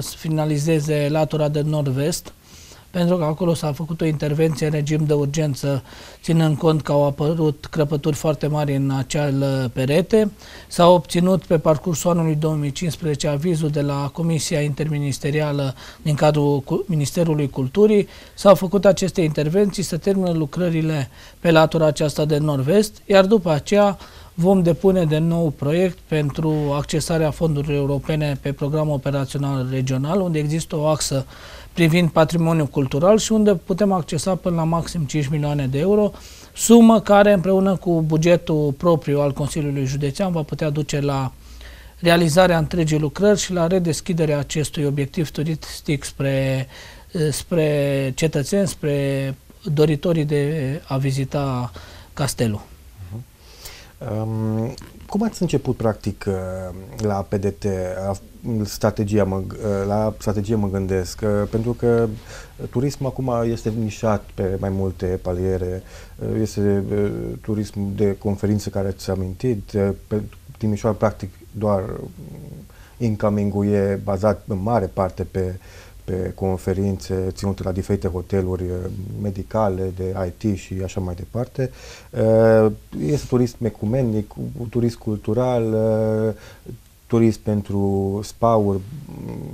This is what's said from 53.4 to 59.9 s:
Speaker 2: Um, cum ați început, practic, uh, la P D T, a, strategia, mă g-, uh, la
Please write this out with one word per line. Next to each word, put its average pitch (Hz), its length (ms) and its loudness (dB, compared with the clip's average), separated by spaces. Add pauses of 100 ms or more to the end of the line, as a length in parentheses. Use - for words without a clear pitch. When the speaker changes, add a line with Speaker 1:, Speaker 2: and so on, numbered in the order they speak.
Speaker 2:
Um, 110 520 -2 (340)
cum 202 160 -2
ați 214 180 -4
început, 139 340 0
practic, 107 520 -4
uh, 98 60 0 (640)
la 104 180 0
P 98 200 -4
D 98 220 0
T, - 80 -8 (440)
a, 98 80 -2 (460)
strategia, 104 600 0
mă 95 240 -2
g-, - 40 -10
uh, 98 360 -2
la 107 320 0